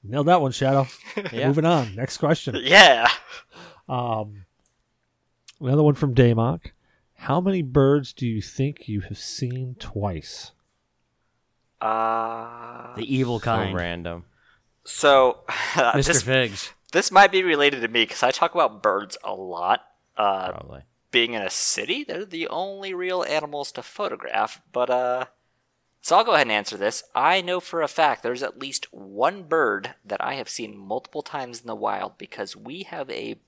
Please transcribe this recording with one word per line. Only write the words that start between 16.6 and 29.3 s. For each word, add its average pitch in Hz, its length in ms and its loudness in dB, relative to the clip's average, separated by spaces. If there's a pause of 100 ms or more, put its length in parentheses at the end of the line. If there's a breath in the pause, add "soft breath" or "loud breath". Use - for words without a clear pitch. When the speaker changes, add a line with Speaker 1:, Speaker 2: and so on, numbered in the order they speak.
Speaker 2:
this 190 180 0
might 190 220 8
be 185 100 2
related 143 400 2
to 117 60 -2
me, 113 180 2
'cause - 160 -4
I 127 80 4
talk - 240 0
about 120 280 0
birds 101 420 -2
a 98 100 -6
lot. 90 500 -2 (320)
Uh, 95 360 0
Speaker 4:
Probably. - 300 -16 (280)
Speaker 2:
Being 117 240 2
in 107 80 -4
a 92 80 -4
city, 208 540 -4
they're 185 200 -8
the 165 240 -8
only 196 460 -8
real 180 280 -4
animals 147 500 -4
to 123 100 -12
photograph. - 800 -4 (120)
But, 123 180 -2
uh, 127 340 0 (760)
so - 160 2
I'll 220 80 6
go 226 100 2
ahead 147 120 4
and 110 60 -2
answer 104 240 -2
this. 101 260 -2 (120)
I 165 260 2
know 180 200 -4
for 165 220 -6
a 147 60 -2
fact 143 340 0
there's 123 200 -6
at - 180 -8
least 135 320 -8
one 117 520 -4